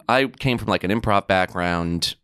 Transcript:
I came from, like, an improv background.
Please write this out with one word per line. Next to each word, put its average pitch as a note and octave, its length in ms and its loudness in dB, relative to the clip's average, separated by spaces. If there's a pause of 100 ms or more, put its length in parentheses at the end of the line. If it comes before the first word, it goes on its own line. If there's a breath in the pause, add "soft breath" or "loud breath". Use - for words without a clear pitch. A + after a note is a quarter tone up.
I C3 180 2
came B2+ 320 -2
from, G#2 100 -6
like, F#2 160 0
an F2+ 60 -2
improv G#2+ 380 0
background. F2 960 0